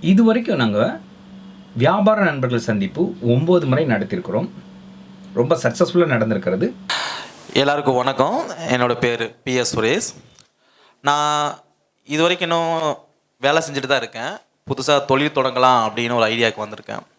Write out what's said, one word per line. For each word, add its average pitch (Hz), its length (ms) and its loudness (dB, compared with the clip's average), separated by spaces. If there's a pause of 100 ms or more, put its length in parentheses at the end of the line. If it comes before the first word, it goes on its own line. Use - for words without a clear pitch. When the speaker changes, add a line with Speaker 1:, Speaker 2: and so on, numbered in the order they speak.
Speaker 1:
இது 190 240 4
வரைக்கும் 226 320 2
நாங்க 107 440 0 (760)
வியாபார 202 480 4
நண்பர்கள் 131 340 0
சந்திப்பு 110 640 -2
ஒன்பது 151 440 2
முறை 135 200 2
நடத்தியிருக்கிறோம். 101 600 -2 (880)
ரொம்ப 139 280 2
சக்ஸஸ்ஃபுல்லா 170 440 2
நடந்திருக்கிறது. 113 680 0 (800)
Speaker 2:
எல்லாருக்கும் 139 420 2
வணக்கம். 135 480 0 (260)
என்னோட 123 260 2
பேரு 113 400 -4 (100)
பி 127 100 -4
எஸ் 123 240 -2
சுரேஷ். 127 360 0 (880)
நான் 147 560 0 (460)
இது 151 180 -2
வரைக்கும் 175 280 0
இன்னும் 165 460 -2 (440)
வேலை 147 300 2
செஞ்சுட்டு 139 160 -6
தான் 135 120 0
இருக்கேன். 120 380 -8 (300)
புதுசா 135 380 0
தொழில் 143 300 0
தொடங்கலாம் 127 560 2
அப்படின்னு 117 240 -4
ஒரு 113 200 2
ஐடியாவுக்கு 113 320 0
வந்திருக்கேன். 107 340 -12 (180)